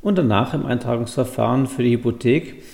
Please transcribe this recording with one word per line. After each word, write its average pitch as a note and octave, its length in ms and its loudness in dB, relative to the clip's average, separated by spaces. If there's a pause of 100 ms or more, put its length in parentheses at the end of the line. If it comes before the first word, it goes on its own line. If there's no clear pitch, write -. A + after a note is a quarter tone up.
und G3+ 160 2
danach A2+ 360 2
im - 120 -2
Eintragungsverfahren A#2+ 1000 0
für - 160 -6
die A#2+ 120 4
Hypothek A#2+ 680 0 (120)